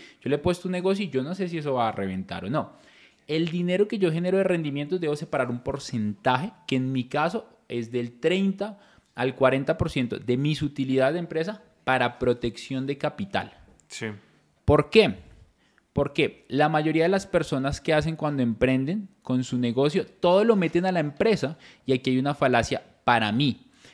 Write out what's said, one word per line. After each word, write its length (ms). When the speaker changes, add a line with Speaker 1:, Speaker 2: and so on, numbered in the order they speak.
Speaker 1:
yo 80
le 80
he 20
puesto 300
un 40
negocio 320
y 60
yo 120
no 120
sé 140
si 100
eso 160
va 140
a 40
reventar 520
o 60
no. 220
El 220
dinero 400
que 100
yo 140
genero 260
de 60
rendimientos 560
debo 160
separar 340
un 100
porcentaje, 920
que 100
en 160
mi 120
caso 440
es 220
del 300
treinta 580
al 200
cuarenta 440
por 120
ciento 280
de 180
mis 260
utilidades 520
de 60
empresa 420
para 340
protección 680
de 120
capital. 540
Speaker 2:
Sí. 180
Speaker 1:
¿Por 260
qué? 360
Porque 560
la 200
mayoría 360
de 40
las 180
personas 540
que 120
hacen 220
cuando 280
emprenden 640
con 200
su 160
negocio, 480
todo 380
lo 100
meten 320
a 60
la 80
empresa 580
y 60
aquí 180
hay 80
una 160
falacia 480
para 300
mí. 320